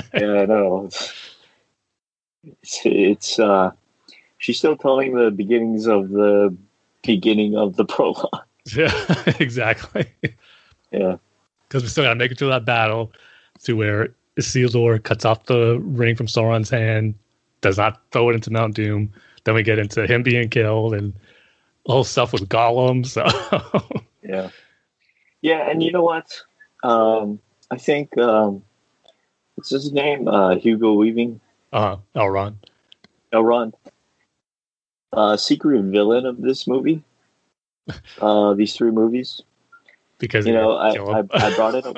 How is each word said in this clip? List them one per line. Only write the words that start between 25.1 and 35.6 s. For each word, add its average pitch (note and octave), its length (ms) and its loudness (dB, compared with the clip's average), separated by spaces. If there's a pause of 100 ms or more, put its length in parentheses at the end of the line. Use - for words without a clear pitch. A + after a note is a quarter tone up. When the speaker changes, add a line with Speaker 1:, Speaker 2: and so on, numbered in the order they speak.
Speaker 1:
Yeah, D#3 280 0
and D#3+ 120 -2
you E3 100 0
know F3 120 2
what? E3 380 -2 (420)
Um, A2 560 2 (320)
I B2+ 60 -8
think, D3 400 -2
um, G#2+ 440 2 (920)
what's - 140 -14
his C#3 220 -4
name? C#3+ 360 -2
Uh, G2 300 4
Hugo A2 360 2
Weaving? A2+ 460 0 (340)
Speaker 2:
Uh-huh, G#2 240 -2 (180)
Elrond. G2+ 400 -2 (800)
Speaker 1:
Elrond. A2+ 400 2 (1400)
Uh, G#2+ 240 4
secret D3 460 2